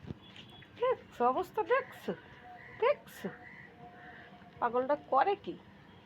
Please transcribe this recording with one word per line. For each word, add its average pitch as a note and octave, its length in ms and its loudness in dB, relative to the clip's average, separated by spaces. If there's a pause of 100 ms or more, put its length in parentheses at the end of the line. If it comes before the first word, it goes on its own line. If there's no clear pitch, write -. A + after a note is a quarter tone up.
(800)
দেখছো - 420 0 (100)
অবস্থা, F4+ 300 -2
দেখছো, B4 500 0 (720)
দেখছো - 460 2 (1300)
পাগলটা B3+ 360 2 (160)
করে D#4+ 220 6 (100)
কি? - 100 -6 (520)